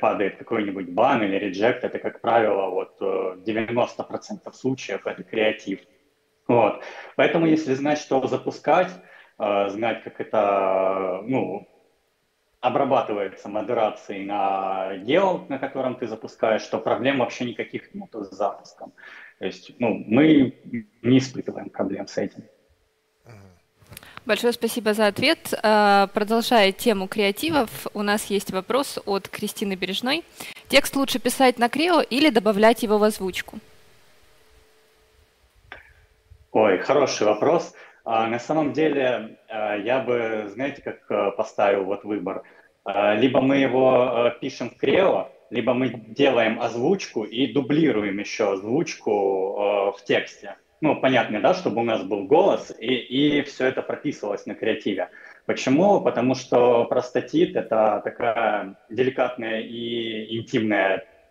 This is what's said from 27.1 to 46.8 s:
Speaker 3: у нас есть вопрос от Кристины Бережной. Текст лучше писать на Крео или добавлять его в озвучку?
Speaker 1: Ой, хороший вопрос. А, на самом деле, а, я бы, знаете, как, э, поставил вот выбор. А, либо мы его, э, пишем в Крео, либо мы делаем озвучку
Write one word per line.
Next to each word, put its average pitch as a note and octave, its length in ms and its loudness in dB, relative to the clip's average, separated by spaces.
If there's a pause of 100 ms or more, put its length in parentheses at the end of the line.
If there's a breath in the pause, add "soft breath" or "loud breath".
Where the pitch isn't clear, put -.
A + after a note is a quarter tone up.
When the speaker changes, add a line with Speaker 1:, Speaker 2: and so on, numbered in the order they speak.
Speaker 3:
у G#3 80 -4
нас G#3 240 0
есть G3+ 260 -2
вопрос A3 540 -2
от G3 220 -2
Кристины G#3 480 -6
Бережной. G#3+ 480 -4 (440 loud breath)
Текст - 280 2
лучше C4 220 0
писать B3+ 400 2
на A#3 100 2
Крео D#4 340 2
или C#4+ 280 2
добавлять G#3+ 540 4
его G#3+ 140 2
в G#3 60 4
озвучку? G#3+ 540 -4 (3000 loud breath)
Speaker 1:
Ой, G#2+ 260 4
хороший C3 480 2
вопрос. C#3+ 480 0 (300 loud breath)
А, A2+ 240 0
на A#2 100 -4
самом D3+ 340 -2
деле, B2+ 640 -2 (100)
а, G#2+ 280 -4
я A#2 240 -2
бы, A2+ 540 -2
знаете, C#3 280 -8
как, - 160 -10 (120)
э, G#2 260 2
поставил G2+ 480 0
вот G2 200 -6
выбор. G2+ 380 -6 (420 soft breath)
А, G#2 300 0
либо B2 260 2
мы C3+ 180 2
его, B2+ 800 4
э, - 40 -18
пишем C3 300 -8
в - 60 -20
Крео, D3 520 2 (220)
либо A#2+ 240 0
мы B2+ 160 0
делаем A2+ 720 2
озвучку A#2+ 640 -2